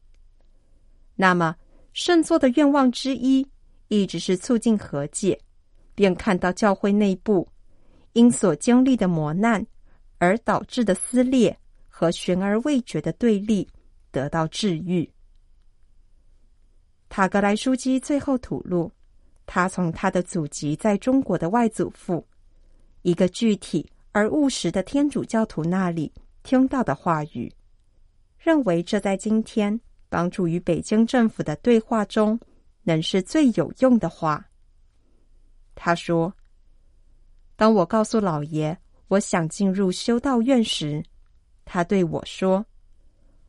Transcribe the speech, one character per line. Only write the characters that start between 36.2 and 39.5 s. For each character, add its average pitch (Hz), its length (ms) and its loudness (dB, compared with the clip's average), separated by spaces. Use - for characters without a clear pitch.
：“当 220 160 4
我 185 120 4
告 220 160 0
诉 220 160 -2
老 170 260 0
爷 156 340 -4
我 190 100 2
想 175 300 0
进 196 220 0